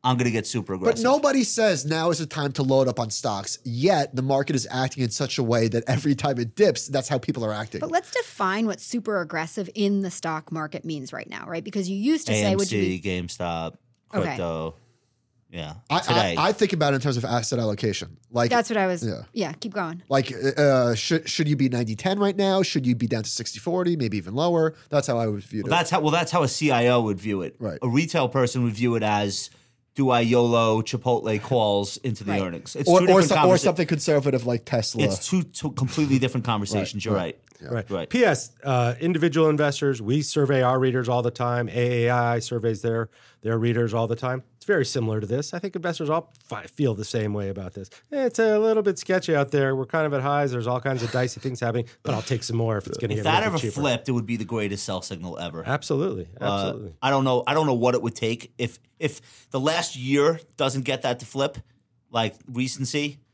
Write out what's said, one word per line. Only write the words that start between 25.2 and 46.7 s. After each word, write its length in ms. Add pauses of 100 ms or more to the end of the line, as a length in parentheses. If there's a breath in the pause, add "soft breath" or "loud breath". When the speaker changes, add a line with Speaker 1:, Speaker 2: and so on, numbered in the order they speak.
Speaker 2:
would 160
view 220
Speaker 1:
Well, 80
Speaker 2:
it. 40
Speaker 1:
that's 140
how, 120
well, 100
that's 180
how 140
a 40
C 220
I 160
O 160
would 160
view 240
it. 160
Speaker 2:
Right. 240
Speaker 1:
A 60
retail 400
person 340
would 120
view 200
it 80
as, 480 (460 soft breath)
do 140
I 100
yolo 640
Chipotle 600
calls 540
into 260
the 80
Speaker 3:
Right. 120
Speaker 1:
earnings? 340
It's 120
Speaker 2:
Or, 120
Speaker 1:
two 60
Speaker 2:
or 20
Speaker 1:
different 220
Speaker 2:
so-, 40
or 220
Speaker 1:
conversa- 20
Speaker 2:
something 300
conservative 580
like 180
Tesla. 380
Speaker 1:
It's 260
two, 140
two 300
completely 480
different 260
conversations. 580
Speaker 2:
Right, 60
Speaker 1:
You're 60
Speaker 2:
right. 180
Speaker 1:
right. 40 (240)
Speaker 2:
Yeah. 60
Speaker 4:
Right. 220
Speaker 1:
Right. 180
Speaker 4:
P 160
S, 280 (120)
uh, 360
individual 480
investors, 520
we 220
survey 400
our 160
readers 300
all 140
the 80
time. 380
A 380
A 40
I 280
surveys 440
their, 280 (320 soft breath)
their 160
readers 340
all 140
the 100
time. 260 (140)
It's 100
very 200
similar 340
to 60
this. 280
I 40
think 180
investors 340
all 220 (120)
fi-, 220
feel 280